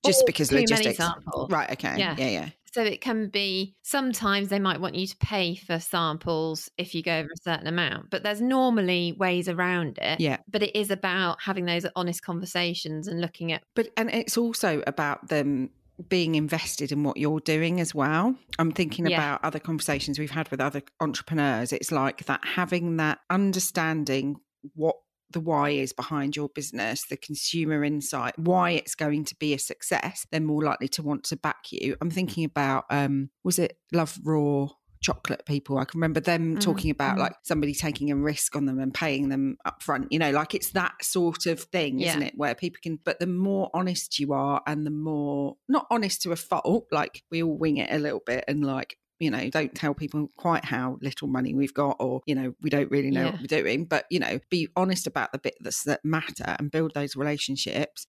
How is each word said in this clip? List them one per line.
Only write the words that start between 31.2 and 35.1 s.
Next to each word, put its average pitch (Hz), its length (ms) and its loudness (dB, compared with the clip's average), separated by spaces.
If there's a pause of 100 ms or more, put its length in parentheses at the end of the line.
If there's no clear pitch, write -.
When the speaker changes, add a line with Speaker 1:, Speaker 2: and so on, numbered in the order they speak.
Speaker 1:
to 156 120 -4
back - 360 -6
you. - 280 -4
I'm 170 100 -2
thinking 170 340 -2
about, 139 460 0
um, 139 400 2 (120)
was 180 160 2
it - 200 0 (140)
Love 165 300 0
Raw 147 460 2 (340)
chocolate - 420 -2